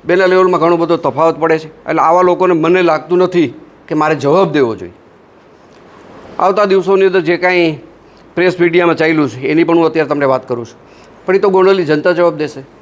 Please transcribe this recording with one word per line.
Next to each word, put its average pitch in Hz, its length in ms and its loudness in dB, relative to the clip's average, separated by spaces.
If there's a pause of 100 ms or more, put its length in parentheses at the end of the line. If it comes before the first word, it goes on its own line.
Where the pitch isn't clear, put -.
બેના 185 200 2
લેવલમાં 185 340 2
ઘણો 165 180 2
બધો 165 200 0
તફાવત 156 420 -2
પડે 160 200 0
છે. 156 80 -12
એટલે - 340 -6
આવા 165 200 2
લોકોને 180 320 0
મને 170 280 0
લાગતું 165 360 -2
નથી 175 360 0 (340)
કે 160 80 -6
મારે 156 200 0
જવાબ 151 360 0
દેવો 127 240 0
જોઈએ. 90 160 -16 (1500)
આવતા 196 260 2
દિવસોની 190 400 2
અંદર 185 140 2
જે 170 180 -2
કાંઈ 175 420 0 (560)
પ્રેસ 180 240 0
મીડિયામાં 170 360 2
ચાલ્યું 156 340 0
છે 127 180 -10
એની 156 160 0
પણ 170 120 0
હું 165 100 4
અત્યારે 156 240 -2
તમને 147 160 -2
વાત 131 220 -2
કરું 120 180 -6
છું, - 140 -20 (460)
પણ 190 100 0
એ 196 40 2
તો 196 100 2
ગોંડલની 190 340 2
જનતા 151 280 0
જવાબ 170 240 0
દેશે. 143 280 -8 (180)